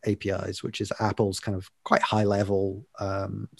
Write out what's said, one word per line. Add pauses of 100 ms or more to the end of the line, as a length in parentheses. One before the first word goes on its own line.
A
P
Is,
which
is
Apple's
kind
of (140)
quite
high
level, (140)
um, (100)